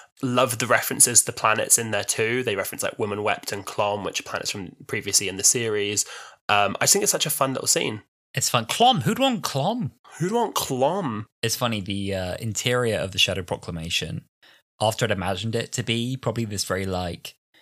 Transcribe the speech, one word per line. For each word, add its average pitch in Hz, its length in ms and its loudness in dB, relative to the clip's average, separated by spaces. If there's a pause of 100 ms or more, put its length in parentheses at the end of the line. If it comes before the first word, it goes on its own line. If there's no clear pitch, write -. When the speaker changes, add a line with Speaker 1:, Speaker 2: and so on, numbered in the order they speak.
(220)
Speaker 1:
Love 123 380 2
the 127 80 -2
references - 560 4
to - 80 -4
planets 110 480 4
in 113 100 -4
there 101 140 0
too. 117 400 0
They 107 120 -2
reference, - 280 -4
like, - 160 -4
Woman 104 240 -2
Wept - 280 -2
and 98 140 -6
Clon, 104 380 0
which 87 160 -6
are - 40 -6
planets - 280 -6
from 98 240 -10 (100)
previously 101 420 -2
in 95 100 -6
the 92 60 -2
series. 104 640 0 (420)
Um, 101 320 4
I - 40 -2
just - 100 6
think 202 80 4
it's 208 100 2
such - 140 0
a 151 60 0
fun 135 220 0
little - 140 -4
scene. 110 360 0 (320)
Speaker 2:
It's - 160 0
fun. 117 160 2
Clom. 233 340 4
Who'd 180 160 2
want 247 240 0
Clom? 175 520 -2 (260)
Speaker 1:
Who'd 180 120 0
want 233 220 2
Clom? 135 720 0 (160)
Speaker 2:
It's 117 140 0
funny, 120 260 0
the, 98 320 -4
uh, 90 240 -4
interior 117 640 0
of 90 140 -2
the 92 40 -6
Shadow 92 240 2
Proclamation, - 840 -6 (540)
after 110 260 2
I'd 104 60 2
imagined 98 440 -2
it - 160 -4
to 123 100 -4
be 120 360 -2
probably 117 280 -2
this 101 200 -4
very, 95 200 -2
like, 90 480 -4 (280)